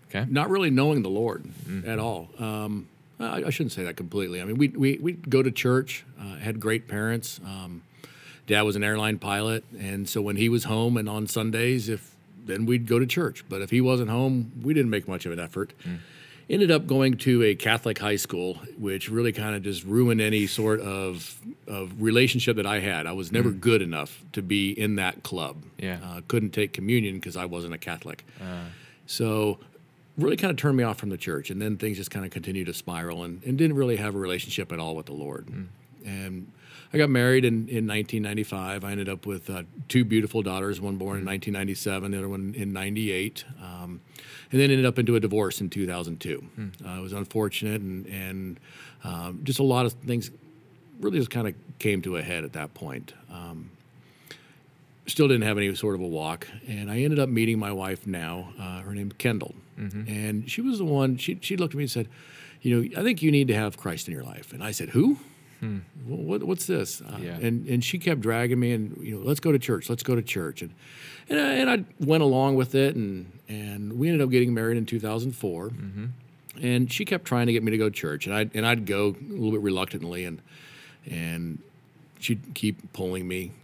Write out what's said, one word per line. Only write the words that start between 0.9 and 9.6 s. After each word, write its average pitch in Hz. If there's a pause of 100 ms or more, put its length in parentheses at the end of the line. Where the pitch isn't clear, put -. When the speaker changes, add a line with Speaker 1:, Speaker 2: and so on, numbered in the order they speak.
Speaker 2:
the 95
Lord 107 (260)
Speaker 1:
Mm-hmm. 92
Speaker 2:
at 113
all. 104 (100)
Um, 107 (320)
I, 104
I -
shouldn't 143
say 92
that 85
completely. 90
I 90
mean, 107
we, 143
we, 135
we'd 170
go 131
to 131
church, 127 (160)
uh, 98
had 107
great 110
parents. 110
Um, 90 (640)
Dad 104
was 104
an 104
airline 107
pilot, 107 (140)